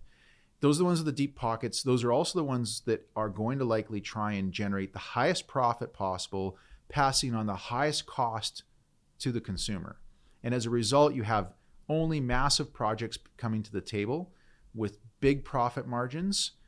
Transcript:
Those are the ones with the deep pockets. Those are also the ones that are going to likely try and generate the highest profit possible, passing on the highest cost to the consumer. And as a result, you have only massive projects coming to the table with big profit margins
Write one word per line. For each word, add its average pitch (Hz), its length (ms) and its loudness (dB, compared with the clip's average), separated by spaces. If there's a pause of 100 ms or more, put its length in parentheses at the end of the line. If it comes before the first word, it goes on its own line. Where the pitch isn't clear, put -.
(600)
Those 147 160 6
are - 20 0
the 180 60 4
ones 175 140 4
with 160 80 -2
the 151 40 0
deep 143 240 -2
pockets. 113 460 -4
Those 127 220 2
are 120 80 2
also 156 260 2
the 160 80 0
ones 123 360 -2
that - 340 0
are 110 140 -2
going 113 300 -2
to 131 60 0
likely 110 360 0
try 107 320 -2
and 95 180 0
generate 98 420 -2
the 95 60 -10
highest - 480 0
profit 120 460 0
possible, 95 640 -4 (320)
passing 135 440 2
on 110 120 -2
the 101 100 -2
highest 139 500 -2
cost 113 580 -4 (560)
to 131 120 -2
the 117 100 0
consumer. - 580 -6 (440)
And 120 100 0
as 120 120 0
a 117 60 -2
result, 120 420 6
you 123 100 -2
have 104 300 0 (360)
only 160 300 2
massive 131 540 2
projects 110 440 -2 (200)
coming 110 260 -2
to - 80 -14
the 101 100 -2
table 120 520 -4 (400)
with 107 260 -4 (200)
big 139 240 4
profit 123 440 -2
margins 131 640 -2 (160)